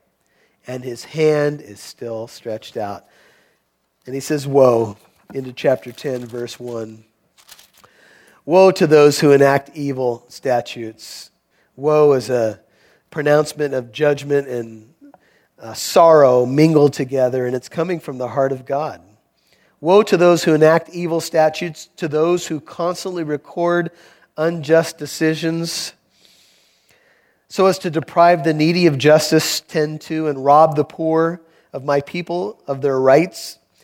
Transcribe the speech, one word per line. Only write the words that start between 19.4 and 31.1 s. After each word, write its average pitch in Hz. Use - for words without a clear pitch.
"Woe 190
to 208
those 175
who 165
enact 156
evil 170
statutes, 160
to 170
those 165
who 156
constantly 175
record 170
unjust 160
decisions, 160
so 190
as 185
to 180
deprive 170
the 160
needy 170
of 143
justice, 156
ten 156
two, 156
and 135
rob 151
the 147
poor 165